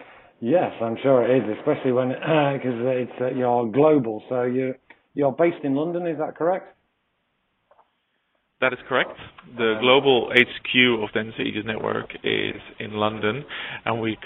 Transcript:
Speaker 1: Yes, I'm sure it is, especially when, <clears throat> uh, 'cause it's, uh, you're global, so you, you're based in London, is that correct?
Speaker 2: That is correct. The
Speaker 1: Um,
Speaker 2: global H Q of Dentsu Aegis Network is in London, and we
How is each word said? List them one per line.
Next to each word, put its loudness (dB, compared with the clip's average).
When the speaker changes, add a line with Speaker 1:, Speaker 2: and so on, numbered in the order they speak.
Speaker 1:
Yes, 0
I'm -4
sure 4
it 2
is, 0
especially -2
when, 0
<clears throat> -
uh, 0
'cause -4
it's, -6
uh, -2
you're 2
global, 4
so -2
you, -2
you're 2
based 0
in 0
London, -2
is -4
that -6
correct? -2
Speaker 2:
That 0
is -8
correct. 0
The 2
Speaker 1:
Um, -6
Speaker 2:
global 4
H 6
Q 4
of -6
Dentsu -6
Aegis -4
Network -4
is -2
in -10
London, -2
and -2
we -2